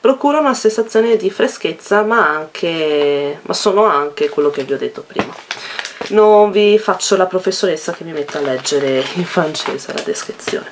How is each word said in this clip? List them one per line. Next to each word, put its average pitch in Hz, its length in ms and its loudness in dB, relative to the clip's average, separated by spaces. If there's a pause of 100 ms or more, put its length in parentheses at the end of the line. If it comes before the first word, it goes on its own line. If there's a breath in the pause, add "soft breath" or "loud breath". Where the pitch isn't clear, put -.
procurano 285 460 2
una 254 80 2
sensazione 220 600 2
di 185 120 -2
freschezza, 208 720 -2
ma 214 260 2
anche, 151 1160 -2
ma - 100 -6
sono 208 320 2
anche 147 420 0
quello 147 220 0
che 139 140 -4
vi 135 100 -4
ho 131 40 -2
detto - 280 -8
prima. - 280 -6 (760 loud breath)
Non 208 400 6
vi 208 300 4
faccio 196 360 0
la 190 120 2
professoressa 185 640 -2
che 170 120 -10
mi 165 80 -12
mette 147 280 -8
a - 20 -4
leggere 135 640 0 (100)
in 175 120 -2
francese 151 680 -4
la - 80 -4
descrizione. - 720 -8